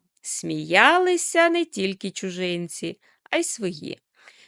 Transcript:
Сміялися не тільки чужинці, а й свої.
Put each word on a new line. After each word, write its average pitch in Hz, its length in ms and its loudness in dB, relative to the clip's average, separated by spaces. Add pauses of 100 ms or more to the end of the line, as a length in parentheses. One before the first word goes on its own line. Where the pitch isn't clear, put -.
(220)
Сміялися 294 1300 2
не 339 160 0
тільки 196 460 -6
чужинці, 175 880 -6 (300)
а 302 80 0
й 339 60 0
свої. 175 560 -8 (480)